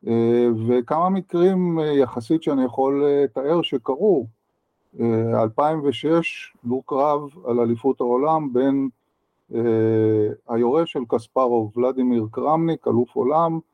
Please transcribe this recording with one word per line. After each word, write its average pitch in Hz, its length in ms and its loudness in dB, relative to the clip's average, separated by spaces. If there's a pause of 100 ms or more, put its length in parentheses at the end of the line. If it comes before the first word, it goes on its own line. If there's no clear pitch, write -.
אה, 117 400 2 (200)
וכמה 127 420 0
מקרים, 180 680 0
אה, 156 60 0
יחסית 143 580 0
שאני 135 220 0
יכול, 135 380 0
אה, 143 200 2
לתאר 143 380 -2
שקרו. 143 640 -2 (720)
אה, 113 440 0
אלפיים 147 400 -2
ושש, 143 680 -2 (100)
דו 123 180 -4
קרב 143 480 -2 (160)
על 120 140 0
אליפות 120 420 0
העולם 135 520 0
בין, 135 360 0 (640)
אה, 110 760 2 (200)
היורש 123 420 0
של 151 80 -6 (100)
קספרוב, 120 680 -2
ולדימיר 123 540 0
קרמניק, 156 560 -2
אלוף 117 280 0
עולם 160 440 0 (140)